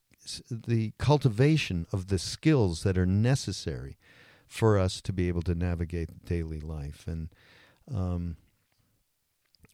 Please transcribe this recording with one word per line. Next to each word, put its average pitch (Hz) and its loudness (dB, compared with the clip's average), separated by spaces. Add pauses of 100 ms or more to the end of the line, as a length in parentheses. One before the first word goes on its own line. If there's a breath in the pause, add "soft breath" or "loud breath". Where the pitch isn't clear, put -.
(220)
s-, - -14
the 113 -2
cultivation 131 2
of 95 -4
the 95 2
skills 117 2
that 95 2
are 90 4
necessary 101 0 (500 loud breath)
for 110 4
us 92 0
to 104 -4
be 90 0
able 87 0
to 87 0
navigate 85 -4
daily 80 -4
life. 76 -10
And, 82 -6 (600 soft breath)
um, 87 -4 (1400)